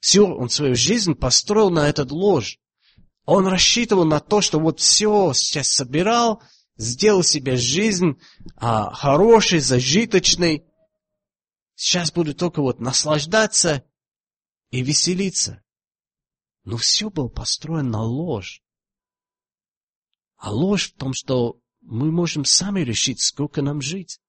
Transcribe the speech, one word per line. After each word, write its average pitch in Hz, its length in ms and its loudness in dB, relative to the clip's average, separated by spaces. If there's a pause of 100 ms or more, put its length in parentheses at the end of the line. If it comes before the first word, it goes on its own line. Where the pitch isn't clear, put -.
Всю 202 240 4
он 135 240 -4
свою 139 260 0
жизнь 180 400 0
построил 202 560 2
на 151 180 2
этот 147 220 -2
ложь. 165 480 -2 (680)
Он 185 200 2
рассчитывал 190 600 2
на 151 140 2
то, 208 200 0
что 180 180 0
вот 160 220 0
все 208 540 2
сейчас - 340 -2
собирал, 208 760 0 (360)
сделал 175 440 2
себе 135 340 0
жизнь, 175 640 0 (380)
а, 113 360 -2
хорошей, 190 680 4
зажиточной. 160 1040 2 (1120)
Сейчас 170 360 -2
буду 156 240 -2
только 165 280 -2
вот 127 180 -2
наслаждаться 151 1040 0 (840)
и 127 120 -4
веселиться. 175 800 -2 (1040)
Но 117 140 -8
все 208 320 -2
было 135 180 -4
построено 147 600 -6
на 110 120 -4
ложь. 120 600 -6 (1700)
А 101 160 -10
ложь 175 400 -2
в - 20 -20
том, 131 180 -8
что 123 480 -4 (200)
мы 127 300 -2
можем 160 340 -2
сами 196 360 0
решить, 123 400 -4
сколько - 400 -4
нам 143 220 -4
жить. 165 460 -10